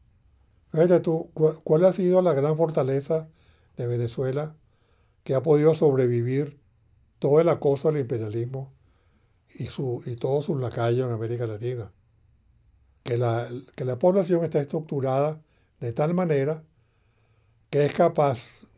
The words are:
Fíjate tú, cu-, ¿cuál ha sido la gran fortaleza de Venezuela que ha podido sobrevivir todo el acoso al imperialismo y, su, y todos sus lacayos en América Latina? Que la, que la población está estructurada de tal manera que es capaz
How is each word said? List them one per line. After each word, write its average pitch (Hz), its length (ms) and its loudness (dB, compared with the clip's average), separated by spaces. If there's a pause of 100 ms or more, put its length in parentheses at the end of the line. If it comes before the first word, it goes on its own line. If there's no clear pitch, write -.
(720)
Fíjate 170 300 4
tú, 170 340 -4
cu-, 156 280 0
¿cuál 165 220 4
ha 185 80 6
sido 185 300 2
la 175 100 4
gran 143 240 2
fortaleza 156 720 -2 (480)
de 123 100 -6
Venezuela 131 720 -4 (640)
que 135 120 -4
ha 131 80 2
podido 151 320 4
sobrevivir 131 840 2 (600)
todo 147 220 4
el 170 100 4
acoso 139 400 0
al 151 80 0
imperialismo 120 720 -6 (800)
y, - 160 -10
su, 127 400 -6
y 120 100 -8
todos 143 300 -2
sus 151 120 -2
lacayos 120 480 -2
en 120 60 -4
América 117 340 -6
Latina? 113 460 -8 (1080)
Que 120 160 -4
la, 120 280 -2 (300)
que 135 80 -8
la 127 140 -6
población 180 460 2
está 156 160 -2
estructurada 147 840 -2 (380)
de 120 120 -6
tal 151 220 0
manera 156 480 0 (1040)
que 143 160 2
es 139 80 0
capaz 165 720 0 (160)